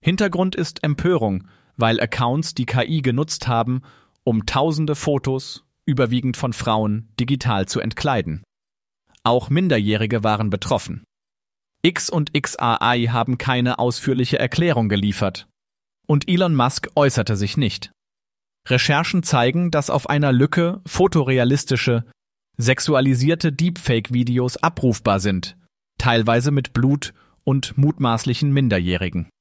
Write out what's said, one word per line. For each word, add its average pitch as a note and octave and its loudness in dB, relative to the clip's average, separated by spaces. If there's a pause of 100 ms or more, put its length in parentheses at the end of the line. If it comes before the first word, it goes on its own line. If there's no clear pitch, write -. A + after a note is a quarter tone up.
Hintergrund F#3 0
ist - -6
Empörung, C#3 0 (300)
weil A2+ 2
Accounts B2 -2
die B2 -2
K B2+ 0
I D#3 -2
genutzt C3 -2
haben, B2 0 (420)
um A2 0
tausende D3+ 0
Fotos, C3+ -4 (220)
überwiegend B2 0
von B2 -4
Frauen, A2 -2 (120)
digital B2 0
zu - -4
entkleiden. A2 -4 (800)
Auch A#2+ 0
Minderjährige A2+ 0
waren G#2+ 0
betroffen. - -4 (760)
X - 0
und D3+ -2
X - -4
A A#2 0
I A#2 0
haben B2 0
keine B2 0
ausführliche B2 0
Erklärung B2 0
geliefert. G2+ -2 (600)
Und D3 0
Elon F3 2
Musk B2+ 0
äußerte B2 2
sich G2 -2
nicht. - -4 (760)
Recherchen D3+ 2
zeigen, D3 2
dass D3+ 0
auf - -2
einer D3 2
Lücke E3+ 2
fotorealistische, C3 2 (500)
sexualisierte C3+ 2
Deepfake-Videos B2 0
abrufbar A2+ 0
sind, F#2 -2 (420)
teilweise A#2+ 2
mit C#3 -2
Blut C3+ 0 (300)
und C3+ 0
mutmaßlichen C3+ 2
Minderjährigen. F2+ 0 (120)